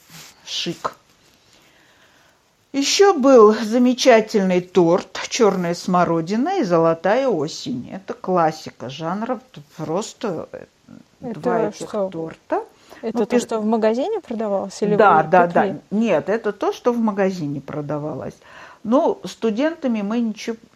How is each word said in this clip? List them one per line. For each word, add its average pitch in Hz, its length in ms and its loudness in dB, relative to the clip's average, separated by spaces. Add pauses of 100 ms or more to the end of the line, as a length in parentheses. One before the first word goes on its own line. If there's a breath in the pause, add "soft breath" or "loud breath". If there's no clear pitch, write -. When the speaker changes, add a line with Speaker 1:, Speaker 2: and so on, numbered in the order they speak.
(460)
Speaker 1:
шик. - 500 -8 (1800 soft breath)
Еще 370 400 4
был 240 400 8
замечательный 220 1080 2
торт 180 720 0
«Черная 180 440 2
смородина» 180 840 0
и 285 40 0
«Золотая 175 640 2
осень». 160 600 -6
Это - 240 -12
классика - 760 -4
жанра, 180 500 -8 (140)
т-, 151 80 -20 (160)
просто, 165 720 -8
э, 50 140 -16 (560)
Speaker 2:
Это 226 180 -12
Speaker 1:
два 226 200 -2 (100)
этих 180 180 -14
Speaker 2:
что? 196 220 -4
Speaker 1:
торта. 180 540 -8 (380 loud breath)
Speaker 2:
Это 226 180 -6
Speaker 1:
Ну, 208 60 0
Speaker 2:
то, 247 120 0
Speaker 1:
пер-, 233 40 0
Speaker 2:
что 233 200 -4
в 208 40 -4
магазине 233 540 0
продавалось, 202 600 -6
или 208 140 0
Speaker 1:
Да, 185 280 6
Speaker 2:
вы 156 60 -10
Speaker 1:
да, 175 180 6
Speaker 2:
пекли? 170 140 0 (100)
Speaker 1:
да. 143 60 -8 (120)
Нет, 202 400 0
это 208 220 -2
то, 330 220 -2
что - 180 -2
в 240 80 -2
магазине 190 600 -2
продавалось. 147 760 -8 (480 loud breath)
Но 262 400 0
студентами 233 800 -4
мы 214 180 -4
ничего 226 380 -6 (180)